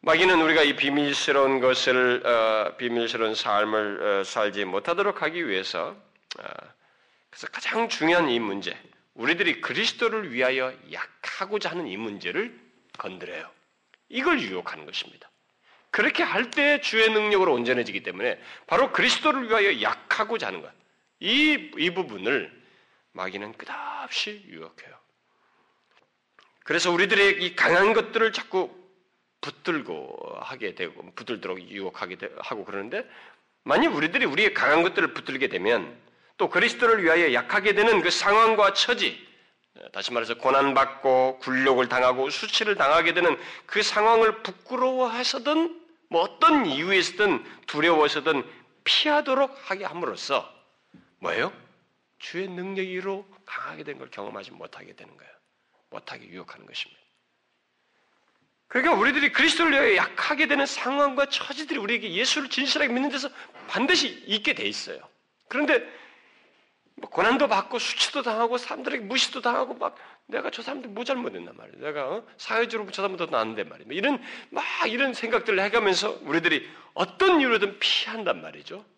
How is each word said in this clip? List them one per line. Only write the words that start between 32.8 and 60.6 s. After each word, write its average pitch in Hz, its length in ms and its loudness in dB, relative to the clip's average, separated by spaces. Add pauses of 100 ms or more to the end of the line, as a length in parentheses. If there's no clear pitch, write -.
만약 226 300 2
우리들이 175 320 0
우리의 180 300 2
강한 147 260 4
것들을 180 320 0
붙들게 131 340 -4
되면 95 480 0 (420)
또 190 120 0
그리스도를 226 540 4
위하여 160 300 6
약하게 190 400 2
되는 208 280 4
그 170 80 0
상황과 208 640 4
처지, - 580 -2 (600)
다시 98 200 -8
말해서 117 280 -2
고난받고 131 1000 2
굴욕을 131 480 2
당하고 127 440 2
수치를 208 440 -2
당하게 160 380 4
되는 170 240 2 (300)
그 208 160 -2
상황을 220 580 4
부끄러워해서든 254 1400 -2 (300)
뭐 165 80 4
어떤 294 460 4
이유에서든 175 760 2 (220)
두려워해서든 151 840 2 (360)
피하도록 285 680 2 (180)
하게 196 140 -6
함으로써 143 640 -4 (680)
뭐예요? 104 340 -2 (680)
주의 185 280 -8
능력으로 190 800 -8 (200)
강하게 - 360 -12
된 143 140 -12
걸 131 140 -18
경험하지 101 400 -12
못하게 - 420 -18
되는 - 240 -20
거예요. - 140 -20 (580)
못하게 - 380 -16
유혹하는 87 400 -18
것입니다. - 340 -12 (1700)
그러니까 262 260 2
우리들이 262 380 4
그리스도를 320 400 4
위하여 269 240 4
약하게 277 520 0
되는 277 200 2